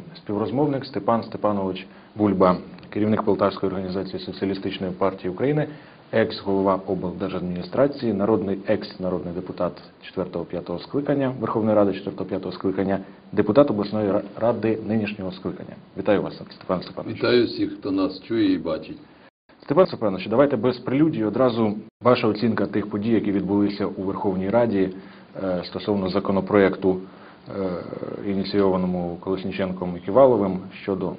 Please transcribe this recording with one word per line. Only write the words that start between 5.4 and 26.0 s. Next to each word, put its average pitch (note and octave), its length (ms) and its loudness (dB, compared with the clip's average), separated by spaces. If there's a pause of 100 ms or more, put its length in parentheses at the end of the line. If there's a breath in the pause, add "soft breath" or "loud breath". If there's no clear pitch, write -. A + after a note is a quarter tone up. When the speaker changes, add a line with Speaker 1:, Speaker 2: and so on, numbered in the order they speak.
Speaker 1:
екс-голова G2 720 2
облдержадміністрації, F#2 1300 -2
народний, G2+ 540 0
екс-народний F2+ 680 -2
депутат F2 380 -4 (300)
четвертого-п'ятого F2 760 -6
скликання C#3 640 -2
Верховної A2 360 2
Ради, G2+ 160 6
четвертого-п'ятого F#2 600 -6
скликання, F#2+ 460 0 (340 loud breath)
депутат G#2+ 380 4
обласної G#2 420 0
ра-, G#2 100 0 (180)
ради A2 380 2 (100)
нинішнього G2+ 440 -2
скликання. - 420 -8 (240)
Вітаю F#2+ 240 4
вас, - 120 -6 (160)
Степан - 320 -4
Степанович. - 360 -10
Speaker 2:
Вітаю A#2 280 4
всіх, G2+ 260 -2
хто - 180 -6
нас F#2+ 320 -2
чує A2 300 2
і F2+ 60 2
бачить. D#2+ 380 -6 (680 loud breath)
Speaker 1:
Степан F3 240 4
Степанович, G2 420 -4
давайте C3+ 280 4
без A#2 220 2
прелюдії C#3 460 2
одразу A2 500 2 (280)
ваша A#2+ 260 4
оцінка G#2 380 0
тих G#2 240 -2
подій, G#2+ 200 -2
які G2+ 220 2
відбулися G2 540 2
у F#2+ 160 -6
Верховній F#2+ 480 -2
Раді, G#2 380 4 (540 loud breath)
е, F2+ 220 -2
стосовно F#2+ 440 -2